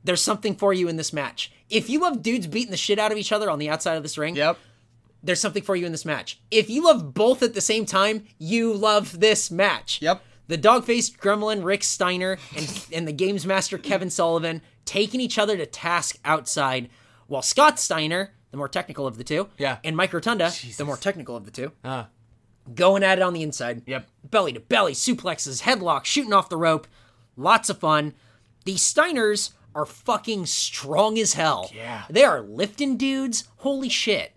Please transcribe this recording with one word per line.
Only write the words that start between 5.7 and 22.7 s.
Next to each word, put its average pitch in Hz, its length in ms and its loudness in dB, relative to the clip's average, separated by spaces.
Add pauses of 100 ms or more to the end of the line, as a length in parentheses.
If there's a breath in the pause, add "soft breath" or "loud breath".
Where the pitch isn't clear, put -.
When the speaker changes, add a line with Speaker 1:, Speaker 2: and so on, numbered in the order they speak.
Speaker 1:
you 175 100 -2
in 170 60 -6
this 160 120 -8
match. - 460 -6
If 214 220 4
you 285 120 0
love 185 300 4
both 247 300 4
at 240 100 0
the 190 80 -2
same 220 240 0
time, 214 380 0 (160)
you 226 340 0
love 208 460 2
this 208 320 4
match. 170 500 0
Speaker 2:
Yep. 147 180 2 (280 soft breath)
Speaker 1:
The 165 100 -4
dog-faced 233 640 2
gremlin, 208 440 0
Rick 196 200 0
Steiner, 185 560 -2 (180)
and, - 300 -8
Speaker 2:
<laughs> - 40 -16
Speaker 1:
and 165 160 -4
the 151 60 -6
Games 185 320 -2
Master, 190 320 0
Kevin 190 320 -2
Sullivan, 165 540 0 (200 soft breath)
taking 214 380 -2
each 240 160 -2
other 208 200 2
to 156 100 -4
task - 580 -2
outside, 135 640 0 (380 soft breath)
while 135 160 -6
Scott 294 360 4
Steiner 165 540 -2 (200)
the 135 40 -10
more 139 120 -6
technical 143 360 -6
of 120 120 -6
the 117 80 -12
two, 180 320 -2
Speaker 2:
Yeah. 135 260 -2
Speaker 1:
and 156 140 -4
Mike 180 160 0
Rotunda, 175 380 0
Speaker 2:
Jesus. 123 260 -12
Speaker 1:
the 147 80 -6
more 143 100 -4
technical 139 400 -6
of 110 80 -12
the 110 80 -20
two, 131 220 -10 (100)
Speaker 2:
Uh. 123 220 -8 (680)